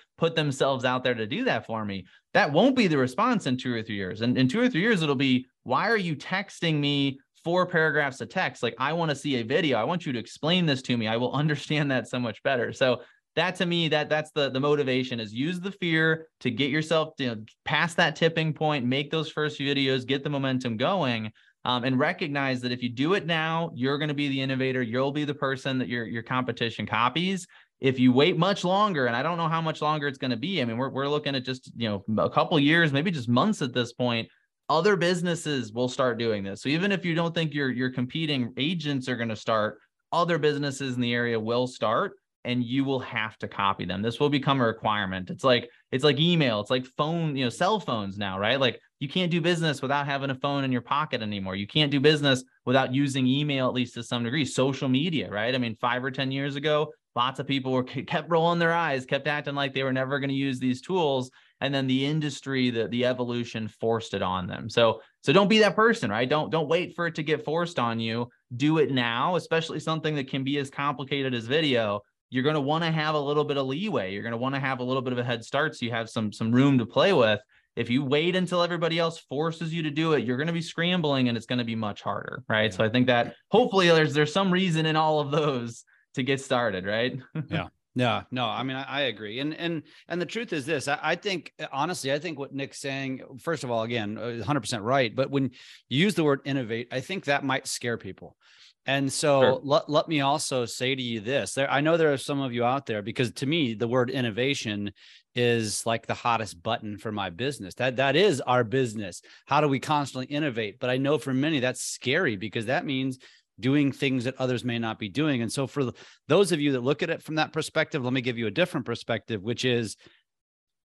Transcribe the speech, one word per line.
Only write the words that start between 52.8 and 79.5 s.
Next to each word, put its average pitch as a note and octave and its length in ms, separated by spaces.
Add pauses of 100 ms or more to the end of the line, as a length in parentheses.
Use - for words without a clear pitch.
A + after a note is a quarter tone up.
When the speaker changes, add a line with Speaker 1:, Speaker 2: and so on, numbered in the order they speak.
Speaker 1:
using C3+ 320
email, C#3 420
at G#2+ 60
least B2 200
to A#2+ 80
some A#2+ 220
degree. C3 200
Social C3 440
media, C3 420
right? A2 240
I C3 40
mean, A#2 180
five B2 280
or C3+ 60
ten C3 200
years C#3 260
ago, D3+ 360 (240)
lots C3 240
of B2+ 60
people C3 260
were, B2+ 120
kept D3+ 460
rolling E3+ 280
their E3 140
eyes, D3+ 320
kept C3+ 220
acting D3 280
like C#3 200
they C3+ 80
were C3+ 100
never C3 260
gonna C#3 140
use C3+ 260
these B2+ 220
tools. C#3 500 (320)
And C#3 120
then C3+ 120
the C3 200
industry, C3+ 640
the, A2+ 180
the A#2+ 160
evolution A#2+ 640
forced A2+ 460
it G2 80
on F#2 240
them. G2+ 240
So, A2+ 320 (200)
so - 100
don't G3 160
be A3 100
that G3+ 180
person, A3 340
right? A#2 180
Don't, C#3+ 220
don't D#3 180
wait E3 260
for E3+ 120
it E3 100
to E3 60
get D3+ 220
forced E3 340
on A#2 220
you. A2+ 280 (280)
Do D3+ 220
it C3+ 120
now, B2+ 460
especially D#3+ 440
something D#3 340
that C3+ 140
can C3+ 160
be C#3 120
as C3+ 140
complicated C#3 640
as A2+ 120
video. A#2 540 (280)
You're C3 160
gonna D3+ 160
wanna D#3+ 320
have D#3 220
a D3+ 60
little D3 240
bit D3 120
of C3+ 100
leeway. C3+ 460
You're G2+ 100
gonna A#2 140
wanna C3 240
have C3 200
a B2 40
little B2+ 180
bit B2+ 100
of A#2+ 60
a A#2+ 60
head A#2 200
start D3 300
so B2 120
you A2+ 40
have A2+ 200
some, G#2+ 220
some A2+ 200
room C3+ 260
to A2+ 80
play F3+ 280
with. A2 260 (360)
If A#2 140
you C#3 140
wait D#3 320
until F3 260
everybody E3+ 360
else E3 200
forces D#3+ 540